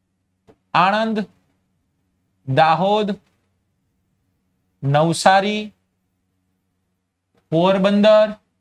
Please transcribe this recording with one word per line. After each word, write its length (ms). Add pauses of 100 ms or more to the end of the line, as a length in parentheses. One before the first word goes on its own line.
(760)
આણંદ, 500 (1200)
દાહોદ, 680 (1700)
નવસારી, 920 (1800)
પોરબંદર 800 (300)